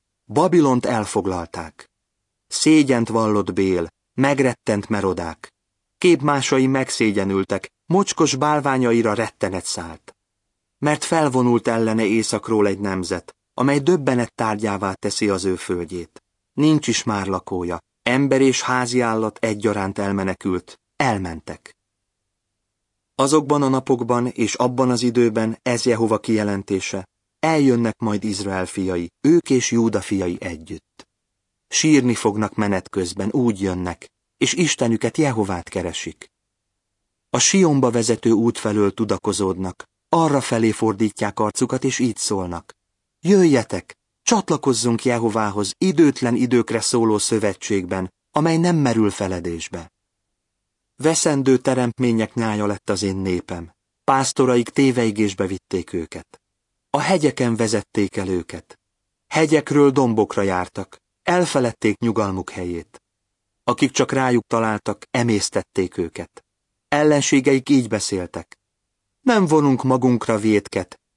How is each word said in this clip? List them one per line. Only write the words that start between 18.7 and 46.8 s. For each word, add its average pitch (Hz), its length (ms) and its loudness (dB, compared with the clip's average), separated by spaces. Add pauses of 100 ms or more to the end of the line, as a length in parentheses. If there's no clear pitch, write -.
állat 110 360 -2
egyaránt 104 600 -2
elmenekült, 95 800 -4 (160)
elmentek.” 92 840 -4 (1400)
Azokban 143 460 4
a 139 60 2
napokban 123 600 0
és 117 260 -2
abban 123 360 2
az 123 120 0
időben, 113 600 0
ez 120 240 -4
Jehova 110 340 2
kijelentése, 101 880 -4 (320)
eljönnek 131 580 2
majd 104 260 -2
Izrael 98 420 -4
fiai, 90 460 -4 (100)
ők 165 280 2
és 127 220 2
Júda 113 300 0
fiai 90 380 -4
együtt. - 680 -14 (600)
Sírni 139 480 4
fognak 104 400 -2
menet 101 340 -2
közben, 98 420 -4
úgy 117 300 0
jönnek, 90 460 -4 (300)
és - 160 -2
Istenüket, 117 640 -2
Jehovát 107 520 -2
keresik. - 600 -8 (1000)
A 123 100 0
Sionba 143 520 4
vezető 113 400 0
út 113 260 2
felől 104 360 0
tudakozódnak, 95 880 -4 (260)
arra 151 320 2
felé 113 300 0
fordítják 104 680 -2
arcukat, 113 440 -2
és 131 160 -2
így 123 180 -2
szólnak: 90 560 -6 (460)
„Jöjjetek, 160 800 2 (240)
csatlakozzunk 123 840 0
Jehovához 107 720 -2
időtlen 147 580 2
időkre 117 460 0